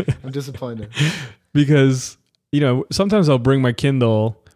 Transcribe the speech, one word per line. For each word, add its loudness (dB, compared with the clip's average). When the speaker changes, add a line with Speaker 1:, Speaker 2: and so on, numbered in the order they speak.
Speaker 1:
<laughs> -6
Speaker 2:
I'm -10
disappointed. -10
Speaker 1:
Because, 2
you 0
know, 0
sometimes 0
I'll 4
bring 2
my 2
Kindle, 0